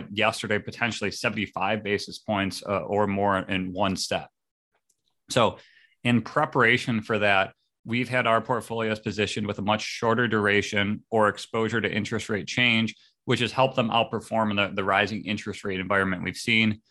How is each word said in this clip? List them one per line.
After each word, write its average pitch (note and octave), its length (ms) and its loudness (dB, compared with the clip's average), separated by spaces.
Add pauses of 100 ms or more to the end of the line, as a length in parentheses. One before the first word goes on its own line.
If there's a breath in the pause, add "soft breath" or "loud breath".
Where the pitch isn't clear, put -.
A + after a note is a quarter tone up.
(120)
yesterday, G#2+ 480 0
potentially G#2+ 500 -4
seventy-five G#2 760 -4
basis G2 360 -4
points, G2 480 -4
uh, G2 140 -2
or G2+ 260 0
more G2 320 0
in F#2 340 -4
one F#2+ 220 0
step. F2 340 -4 (1040)
So A2 260 4 (460 loud breath)
in A#2+ 180 4
preparation B2 800 2
for A2 160 -2
that, G2 360 2 (300)
we've A#2 260 -4
had B2+ 180 0
our A2+ 140 4
portfolios A2+ 580 -4
positioned G#2 480 -2
with G2+ 100 -4
a G2+ 60 -8
much G#2+ 180 0
shorter A#2 460 0
duration G#2 800 2
or G#2+ 200 4
exposure A2+ 520 -2
to G2+ 100 -2
interest G#2+ 380 -4
rate G2+ 160 -4
change, A2+ 500 2 (300 soft breath)
which B2 140 2
has A#2 120 0
helped C3 240 2
them A#2 140 2
outperform A2 600 0
in G2 60 0
the, G2+ 180 0
the G2+ 80 -2
rising G2 420 2
interest G#2 380 -6
rate F#2+ 160 -4
environment F#2+ 440 0
we've F2+ 140 -6
seen. A2 540 0